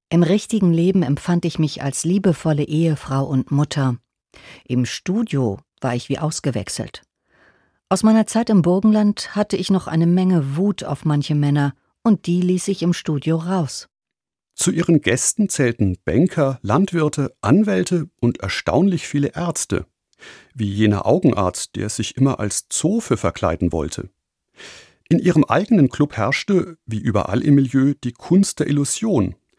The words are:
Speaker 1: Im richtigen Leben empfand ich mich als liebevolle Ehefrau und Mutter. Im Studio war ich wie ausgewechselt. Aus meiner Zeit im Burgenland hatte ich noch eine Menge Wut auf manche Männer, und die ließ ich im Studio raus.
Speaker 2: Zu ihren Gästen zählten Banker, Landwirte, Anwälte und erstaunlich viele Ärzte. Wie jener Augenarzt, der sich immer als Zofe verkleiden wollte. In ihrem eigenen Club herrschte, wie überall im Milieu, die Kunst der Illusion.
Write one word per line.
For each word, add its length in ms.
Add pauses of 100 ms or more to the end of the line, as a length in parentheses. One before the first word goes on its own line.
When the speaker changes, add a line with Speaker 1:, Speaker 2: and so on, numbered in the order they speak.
(140)
Speaker 1:
Im 120
richtigen 480
Leben 320
empfand 400
ich 160
mich 240
als 180
liebevolle 640
Ehefrau 600
und 280
Mutter. 440 (720)
Im 180
Studio 760 (200)
war 140
ich 140
wie 100
ausgewechselt. 840 (840)
Aus 140
meiner 240
Zeit 240
im 120
Burgenland 720
hatte 200
ich 140
noch 160
eine 220
Menge 480
Wut 260
auf 220
manche 320
Männer, 380 (280)
und 240
die 140
ließ 260
ich 160
im 100
Studio 440
raus. 520 (680)
Speaker 2:
Zu 160
ihren 280
Gästen 480
zählten 560
Banker, 580
Landwirte, 760
Anwälte 680 (100)
und 220
erstaunlich 680
viele 220
Ärzte. 580 (680)
Wie 140
jener 380
Augenarzt, 680
der 120
sich 280
immer 240
als 280
Zofe 480
verkleiden 540
wollte. 400 (1000)
In 120
ihrem 240
eigenen 440
Club 280
herrschte, 680
wie 140
überall 440
im 120
Milieu, 400
die 180
Kunst 460
der 80
Illusion. 720 (220)